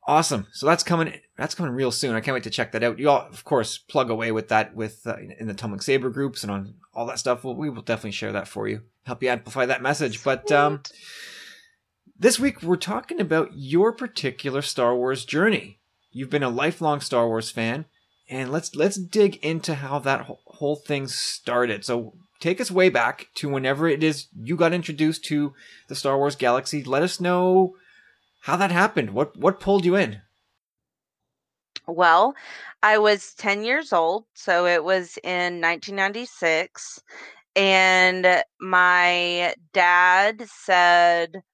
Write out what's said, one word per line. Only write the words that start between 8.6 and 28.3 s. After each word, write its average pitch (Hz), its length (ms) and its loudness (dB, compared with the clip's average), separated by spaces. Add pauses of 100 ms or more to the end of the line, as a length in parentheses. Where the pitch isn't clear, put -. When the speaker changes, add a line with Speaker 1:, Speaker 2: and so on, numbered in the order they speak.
Speaker 1:
you. 107 140 -6 (240)
Help 123 160 -8
you 127 80 0
amplify 123 380 -2
that 127 160 -2
message. 143 400 -2
But, 135 280 -2
um, 147 340 4
Speaker 2:
Sweet. - 140 -20 (1200)
Speaker 1:
this 233 220 4
week 269 240 -2
we're 175 140 2
talking 233 440 -6
about 160 320 0
your 160 400 0
particular 143 680 -6
Star 123 320 0
Wars 123 280 -2
journey. 147 560 -2 (320)
You've 127 200 -10
been 147 120 0
a 127 60 0
lifelong 147 500 -2
Star 120 280 0
Wars 113 240 -4
fan, 120 340 -4 (420)
and 131 240 -8
let's, 160 240 -6
let's 196 220 0
dig 196 400 2
into 160 380 -4
how 139 240 -6
that 135 260 -2
wh-, - 320 -20
whole 147 200 -2
thing 139 300 -6
started. 120 800 -2
So 120 300 -4 (240)
take 180 200 -2
us - 120 -4
way 185 180 4
back 120 460 -2
to 147 140 -6
whenever 139 380 0
it 151 160 2
is 156 320 0
you 123 200 -6
got 165 180 4
introduced 156 520 -2
to 147 280 -2 (360)
the 135 60 -10
Star 139 220 0
Wars 139 180 2
galaxy. 131 480 0
Let 135 200 0
us 180 180 -4
know 185 540 4 (680)